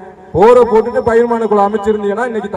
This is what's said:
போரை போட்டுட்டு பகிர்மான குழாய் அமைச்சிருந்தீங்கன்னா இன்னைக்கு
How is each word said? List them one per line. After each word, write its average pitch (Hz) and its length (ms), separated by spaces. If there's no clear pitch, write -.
போரை 240 360
போட்டுட்டு 220 380
பகிர்மான 233 420
குழாய் 202 180
அமைச்சிருந்தீங்கன்னா 208 640
இன்னைக்கு 208 260